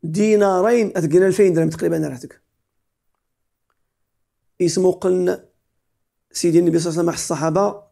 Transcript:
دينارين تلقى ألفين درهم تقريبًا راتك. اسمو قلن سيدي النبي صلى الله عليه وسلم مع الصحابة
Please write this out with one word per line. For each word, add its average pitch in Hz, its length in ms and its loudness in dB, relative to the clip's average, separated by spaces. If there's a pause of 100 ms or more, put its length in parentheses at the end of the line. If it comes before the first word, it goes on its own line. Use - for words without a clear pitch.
دينارين 202 880 2
تلقى 160 260 0
ألفين 190 340 4
درهم 160 160 0
تقريبًا 165 300 -4
راتك. 143 440 -10 (2250)
اسمو 180 300 2
قلن 185 540 -2 (880)
سيدي 170 260 2
النبي 165 200 2
صلى 165 120 -4
الله 160 80 -4
عليه - 0 -
وسلم 170 80 0
مع 170 80 -2
الصحابة 160 760 -4